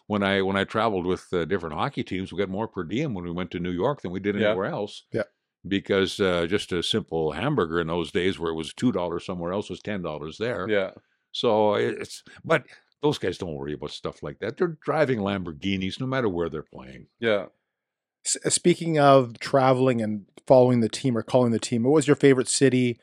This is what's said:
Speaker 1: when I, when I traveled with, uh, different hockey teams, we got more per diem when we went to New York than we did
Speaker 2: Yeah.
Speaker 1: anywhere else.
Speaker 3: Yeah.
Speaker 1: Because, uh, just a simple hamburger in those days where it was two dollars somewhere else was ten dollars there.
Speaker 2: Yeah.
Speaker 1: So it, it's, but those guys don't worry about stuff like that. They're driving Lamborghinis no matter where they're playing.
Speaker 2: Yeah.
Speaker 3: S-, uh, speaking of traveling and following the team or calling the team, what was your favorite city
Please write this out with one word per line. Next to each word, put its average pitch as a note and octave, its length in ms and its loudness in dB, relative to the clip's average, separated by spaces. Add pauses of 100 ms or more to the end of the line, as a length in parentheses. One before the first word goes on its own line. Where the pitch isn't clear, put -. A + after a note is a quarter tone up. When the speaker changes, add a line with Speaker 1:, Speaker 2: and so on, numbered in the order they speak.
Speaker 1:
when G#2 160 0
I, G2 180 4
when G2 160 0
I G2 80 2
traveled G#2+ 400 0
with, F2+ 260 -4
uh, E2+ 140 0
different E2 300 -4
hockey B2+ 280 -4
teams, F#2+ 300 -6
we - 60 -6
got G2 100 -2
more G#2 180 -6
per F#2 160 -8
diem A2 300 -4
when F2+ 100 -6
we F2 80 -6
went F2 200 -6
to F#2 100 -6
New F2+ 100 -4
York A2+ 300 -2
than F#2 100 -8
we F#2+ 80 -6
did G2 160 0
Speaker 2:
Yeah. G#2 140 4
Speaker 1:
anywhere A2 160 0
else. A#2 380 -8 (100)
Speaker 3:
Yeah. A2 100 -2 (420)
Speaker 1:
Because, G2 540 0
uh, F2 280 2
just F#2+ 260 -2
a E2+ 100 -2
simple D#2+ 480 -2
hamburger F2 480 0
in D#2+ 80 -2
those E2 240 -4
days F#2 260 0
where E2 140 -4
it D#2+ 40 -6
was D#2+ 180 -8
two B2+ 180 2
dollars F2 340 -4
somewhere F2+ 280 -6
else G#2 160 -6
was F#2 100 -10
ten G#2 220 -8
dollars D2+ 360 -8
there. G2+ 320 -4
Speaker 2:
Yeah. G2 220 0 (440)
Speaker 1:
So G#2+ 400 4
it, A2+ 240 0
it's, - 220 -12 (240)
but D3 200 0 (360)
those D3 160 0
guys F2+ 220 -4
don't E2+ 160 -6
worry C#2+ 180 -8
about C#2+ 160 -8
stuff - 320 -10
like D2+ 180 -12
that. A2 160 -8
They're E3+ 300 -2
driving D3 340 0
Lamborghinis F#2+ 800 -2
no B2+ 60 -6
matter C3 240 -2
where E2+ 180 -2
they're D2+ 140 -8
playing. B1+ 460 -18 (120)
Speaker 2:
Yeah. G#2+ 280 0 (760)
Speaker 3:
S-, - 220 -4
uh, D#3 40 2
speaking E3 500 2
of C3+ 400 4
traveling C3 640 2
and G#2+ 240 -4 (200)
following B2+ 360 8
the A2 80 2
team B2 280 -2
or G#2+ 60 -2
calling B2 280 2
the A2 80 0
team, A#2 240 -2
what C3 100 4
was D#3 140 4
your D3 80 6
favorite B2+ 320 6
city B2+ 560 2